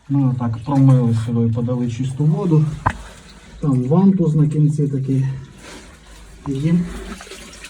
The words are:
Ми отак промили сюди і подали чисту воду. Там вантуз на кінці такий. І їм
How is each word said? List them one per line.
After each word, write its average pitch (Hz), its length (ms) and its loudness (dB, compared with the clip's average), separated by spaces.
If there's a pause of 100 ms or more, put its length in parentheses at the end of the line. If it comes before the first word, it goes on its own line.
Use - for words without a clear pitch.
Ми 139 200 2
отак 117 360 -2
промили 131 600 4
сюди 117 220 0
і 113 60 0
подали 123 380 -2
чисту 135 340 -4
воду. 160 400 2 (920)
Там 131 240 0
вантуз 175 520 2
на 147 120 4
кінці 151 400 0
такий. 135 380 -2 (1200)
І 143 40 -6
їм 170 340 0 (840)